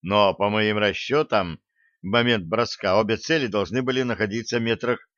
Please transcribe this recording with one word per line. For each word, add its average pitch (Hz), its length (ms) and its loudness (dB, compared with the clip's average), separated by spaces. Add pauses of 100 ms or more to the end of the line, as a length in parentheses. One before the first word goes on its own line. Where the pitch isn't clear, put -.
Но, 98 320 4
по 101 160 0
моим 107 260 2
расчётам, 104 800 0 (440)
в - 20 -12
момент 117 400 0
броска 104 540 0
обе 110 180 0
цели 151 300 0
должны 104 340 -2
были 127 220 0
находиться 110 560 -2
метрах 117 400 -2 (180)